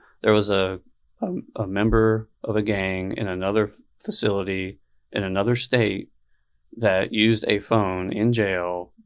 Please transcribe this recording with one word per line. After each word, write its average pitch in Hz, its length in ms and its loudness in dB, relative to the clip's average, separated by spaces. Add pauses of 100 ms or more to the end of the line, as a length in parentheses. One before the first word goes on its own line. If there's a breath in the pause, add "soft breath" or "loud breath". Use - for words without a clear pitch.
<laughs> - 140 -20
there 110 120 4
was 104 160 2
a, 95 300 0 (420)
a, 185 120 -4 (200)
a 104 120 -6
member 110 600 2 (160)
of 107 120 -2
a 107 60 4
gang 95 540 -2
in 101 120 -4
another 101 440 0 (320)
facility 98 720 -2 (340)
in 107 100 -2
another 98 340 0
state 107 540 -2 (640)
that 98 380 2
used 110 340 2
a 104 120 2
phone 95 520 0
in 113 220 2
jail 90 580 -2 (140)